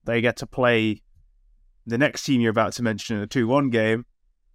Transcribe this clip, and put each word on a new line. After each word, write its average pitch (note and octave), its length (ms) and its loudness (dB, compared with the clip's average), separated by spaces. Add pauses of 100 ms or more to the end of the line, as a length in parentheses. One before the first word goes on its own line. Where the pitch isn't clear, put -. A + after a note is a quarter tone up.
they A#2 160 0
get A#2 160 0
to - 100 -12
play A2+ 540 2 (840)
the A#2 120 -4
next C3 260 0
team C3 180 2
you're A2+ 100 2
about G#2+ 220 0
to B2 100 -6
mention A2 340 -4
in G2+ 60 -4
a G2+ 40 -6
two A#2+ 200 -2
one C#3 220 2
game. A2+ 360 0 (500)